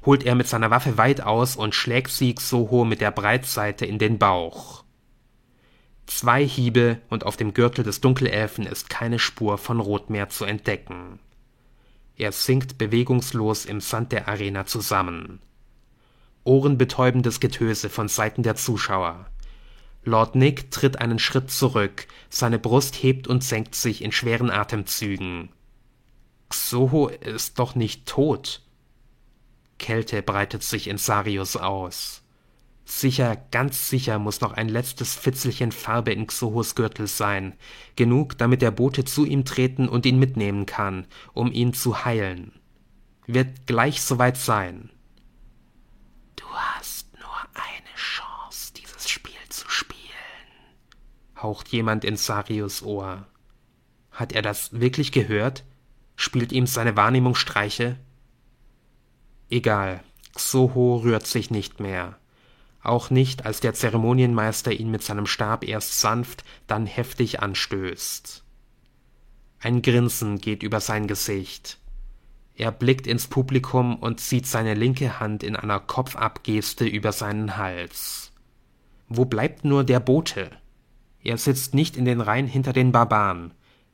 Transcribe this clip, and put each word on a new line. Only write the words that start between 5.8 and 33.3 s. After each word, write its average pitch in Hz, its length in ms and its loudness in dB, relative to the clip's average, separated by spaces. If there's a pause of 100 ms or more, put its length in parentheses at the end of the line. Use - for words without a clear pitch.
Zwei 123 400 2
Hiebe 120 640 2
und 107 160 -4
auf 104 120 -2
dem 107 180 -2
Gürtel 120 280 4
des 104 180 -2
Dunkelelfen 113 680 2
ist - 240 -10
keine 117 260 -2
Spur 104 400 0
von 117 220 -2
Rot 101 320 -2
mehr 101 180 -2
zu - 160 -6
entdecken. 95 720 -6 (960)
Er 107 160 -2
sinkt 131 460 0
bewegungslos 117 880 0
im 101 160 -6
Sand 117 300 -4
der 104 160 -2
Arena 98 400 -4
zusammen. 92 720 -2 (1040)
Ohrenbetäubendes 127 960 4
Getöse 110 500 0
von 107 180 -4
Seiten 110 360 -2
der 110 120 2
Zuschauer. 95 680 -2 (800)
Lord 113 320 4
Nick 131 340 4
tritt 135 320 2
einen 117 160 0
Schritt 131 320 0
zurück, 120 560 0 (240)
seine 117 300 0
Brust 131 420 2
hebt 131 260 2
und 127 160 2
senkt 110 300 -2
sich 110 300 -2
in 107 80 -2
schweren 117 400 0
Atemzügen. 98 1000 -4 (1000)
„Xuho 131 580 2
ist - 500 -8
doch 123 160 0
nicht 113 320 -2
tot.“ - 560 0 (1200)
Kälte 113 420 -2
breitet 101 400 -2
sich - 260 -4
in 98 120 -4
Sarius 101 580 0
aus. 92 600 -4 (640)
Sicher, 127 520 0 (140)